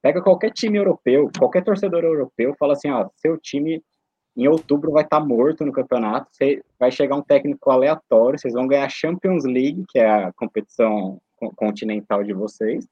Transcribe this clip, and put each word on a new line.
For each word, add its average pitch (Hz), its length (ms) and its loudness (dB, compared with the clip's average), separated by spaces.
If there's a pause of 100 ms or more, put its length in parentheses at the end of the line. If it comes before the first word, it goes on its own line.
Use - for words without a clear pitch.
Pega 180 200 0
qualquer 196 300 2
time 214 240 -2
europeu, 147 600 2
qualquer - 280 2
torcedor 185 400 -2
europeu, 143 540 -2
fala 147 160 2
assim: 143 160 -4
ó, 107 260 -2
seu 160 220 -2
time 160 440 -6 (540)
em 123 100 0
outubro 151 460 0
vai 147 120 2
tá 156 140 0
morto 147 460 0
no 143 80 -4
campeonato, 123 580 -2
cê, 139 320 -2 (160)
vai 127 140 2
chegar 143 240 0
um 143 60 -4
técnico 139 480 0
aleatório, 131 680 2
vocês 120 160 -6
vão 127 140 -2
ganhar 139 160 2
a - 60 -6
Champions 175 540 -2
League, 139 440 -2
que 127 100 -20
é 113 100 4
a 101 260 0
competição 104 840 -2 (180)
co-, 113 200 -10
continental 107 680 -4
de 104 120 -6
vocês 107 580 -6